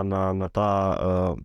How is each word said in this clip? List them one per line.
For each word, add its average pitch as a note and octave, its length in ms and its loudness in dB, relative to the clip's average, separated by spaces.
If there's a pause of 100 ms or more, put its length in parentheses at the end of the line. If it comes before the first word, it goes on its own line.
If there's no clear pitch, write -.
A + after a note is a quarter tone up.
na, G2 200 0 (100)
na F#2+ 160 -2
ta, G#2 200 0 (240)
eh, F2+ 520 0